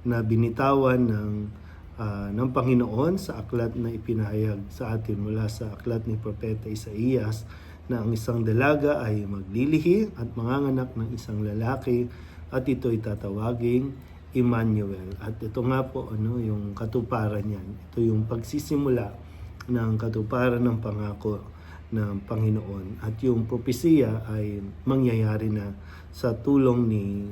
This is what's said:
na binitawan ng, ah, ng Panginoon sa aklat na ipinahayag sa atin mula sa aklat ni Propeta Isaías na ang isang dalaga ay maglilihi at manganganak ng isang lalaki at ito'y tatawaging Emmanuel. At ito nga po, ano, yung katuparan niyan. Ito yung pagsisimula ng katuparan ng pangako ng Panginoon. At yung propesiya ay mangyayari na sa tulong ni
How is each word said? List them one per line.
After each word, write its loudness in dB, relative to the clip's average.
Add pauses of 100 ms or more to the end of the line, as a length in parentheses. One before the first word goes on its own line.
na 0
binitawan 4
ng, -2 (680)
ah, -4
ng 0
Panginoon 4
sa -8
aklat -2
na -2
ipinahayag -2
sa -4
atin -2
mula -2
sa -6
aklat -4
ni -2
Propeta -6
Isaías 0 (400)
na -2
ang 0
isang 0
dalaga 4
ay 0
maglilihi 2
at -6
manganganak 0
ng -2
isang -4
lalaki 0 (400)
at -2
ito'y 0
tatawaging 0 (400)
Emmanuel. 2
At -8
ito -4
nga 2
po, -6
ano, 0
yung -2
katuparan -2
niyan. -6 (240)
Ito -2
yung 4
pagsisimula 0 (560)
ng 2
katuparan 2
ng 2
pangako -4 (480)
ng -2
Panginoon. -2
At -4
yung 4
propesiya 4
ay -2 (240)
mangyayari 4
na -4 (320)
sa -2
tulong 4
ni 2 (280)